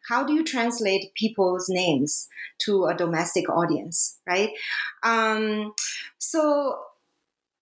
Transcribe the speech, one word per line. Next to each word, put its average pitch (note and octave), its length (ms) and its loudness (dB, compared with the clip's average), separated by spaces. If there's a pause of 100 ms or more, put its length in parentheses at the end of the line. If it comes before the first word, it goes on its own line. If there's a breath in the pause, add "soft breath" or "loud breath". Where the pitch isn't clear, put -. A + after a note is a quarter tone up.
How A#3+ 160 0
do C#4+ 100 0
you D#4+ 120 2
translate A#3 680 0
people's F3+ 520 0
names F3 640 0 (300 loud breath)
to G3 260 2
a E3+ 100 0
domestic E3+ 540 0
audience, - 760 0
right? G3 260 0 (520 loud breath)
Um, A3 680 0 (440 loud breath)
so, D4 640 0 (840)